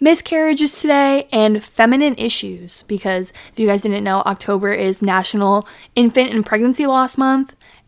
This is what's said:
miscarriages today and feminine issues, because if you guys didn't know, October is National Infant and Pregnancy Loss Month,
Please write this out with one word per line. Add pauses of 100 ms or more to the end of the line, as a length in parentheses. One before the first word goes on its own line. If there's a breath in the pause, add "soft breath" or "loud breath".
(100)
miscarriages
today
and
feminine
issues,
because (200 loud breath)
if
you
guys
didn't
know,
October
is
National (280 loud breath)
Infant
and
Pregnancy
Loss
Month, (340 soft breath)